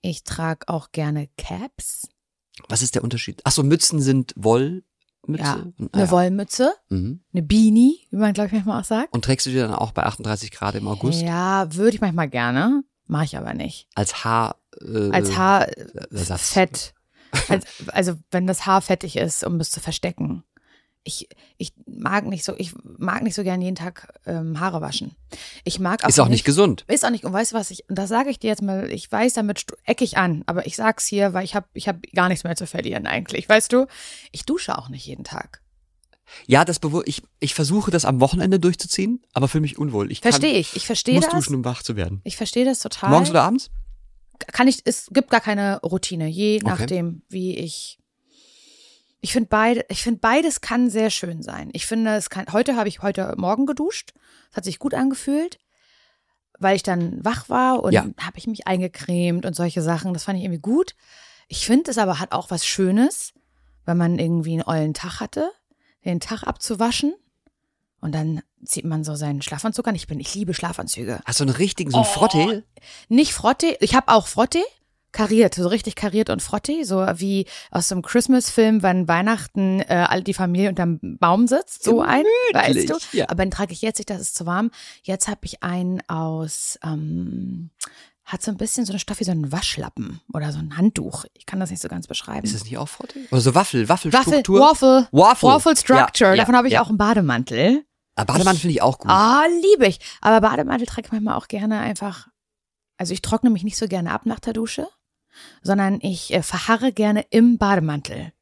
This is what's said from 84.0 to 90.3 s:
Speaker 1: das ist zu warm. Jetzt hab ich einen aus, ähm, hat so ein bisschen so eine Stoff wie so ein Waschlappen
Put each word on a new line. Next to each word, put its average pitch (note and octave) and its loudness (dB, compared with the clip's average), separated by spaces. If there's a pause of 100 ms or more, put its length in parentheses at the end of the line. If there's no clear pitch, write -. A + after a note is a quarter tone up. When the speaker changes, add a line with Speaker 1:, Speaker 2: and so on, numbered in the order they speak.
Speaker 1:
das F#3+ -6
ist - -8
zu E3+ -8
warm. F#3+ -2 (320)
Jetzt F#3 -4
hab - -8
ich - -12
einen F3+ -4
aus, D#3+ -6
ähm, E3 -6 (560)
hat - -10
so A3 -4
ein F#3+ -6
bisschen A3 -4
so F#3+ -6
eine G3 -6
Stoff - -8
wie G#3+ -2
so F3+ -2
ein D3+ -2
Waschlappen - -6 (140)